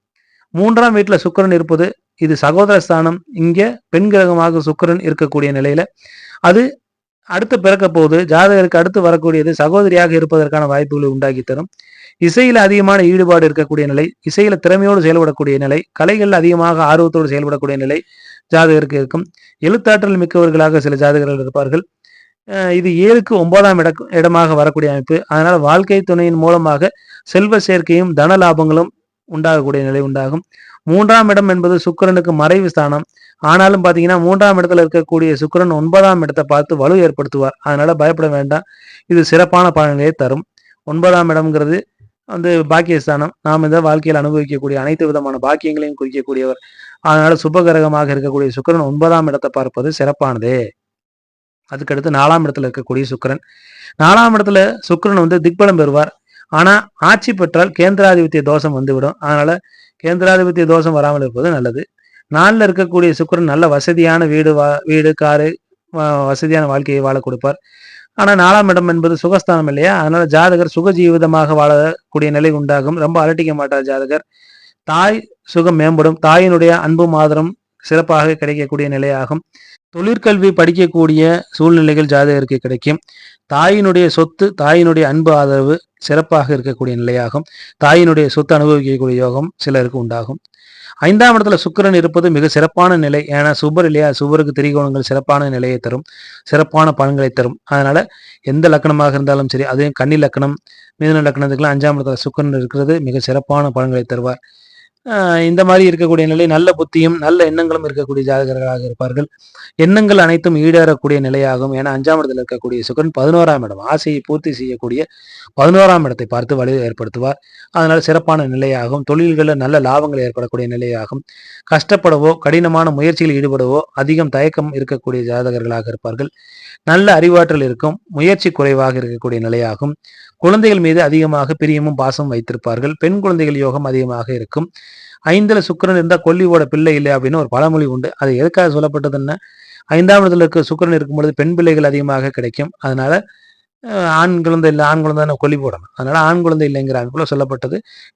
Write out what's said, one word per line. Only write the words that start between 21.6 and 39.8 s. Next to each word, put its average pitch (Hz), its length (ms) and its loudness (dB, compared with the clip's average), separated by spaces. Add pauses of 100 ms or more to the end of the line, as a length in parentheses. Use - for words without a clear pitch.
அஹ், 190 260 -4
இது 180 240 -2
ஏழுக்கு 226 380 2
ஒன்பதாம் 185 440 4
இட-, 160 320 -4
இடமாக 170 440 2
வரக்கூடிய 147 360 0
அமைப்பு. 139 260 -2 (100)
அதனால 160 300 2
வாழ்க்கை 185 440 2
துணையின் 170 380 0
மூலமாக 160 520 0 (360)
செல்வ 208 320 0
சேர்க்கையும் 175 540 0
தன 156 240 4
லாபங்களும் 160 540 2 (380)
உண்டாகக்கூடிய 156 540 -2
நிலை 135 180 -4
உண்டாகும். 139 420 -6 (440)
மூன்றாம் 214 420 4
இடம் 202 200 2
என்பது 180 300 2
சுக்கிரனுக்கு 175 540 0
மறைவு 175 360 2
ஸ்தானம். 147 360 -2 (380)
ஆனாலும் 185 400 4
பாத்தீங்கன்னா, 175 360 2
மூன்றாம் 190 400 2
இடத்துல 175 240 2
இருக்கக்கூடிய 160 500 0
சுக்கிரன் 160 400 -2
ஒன்பதாம் 175 480 2
இடத்தை 151 220 -2
பார்த்து 147 340 0
வலு 143 200 2
ஏற்படுத்துவார். 139 640 -2
அதனால 147 320 0
பயப்பட 156 340 0
வேண்டாம், 143 360 -4 (460)
இது 175 160 4
சிறப்பான 175 460 2
பலன்களை 147 400 0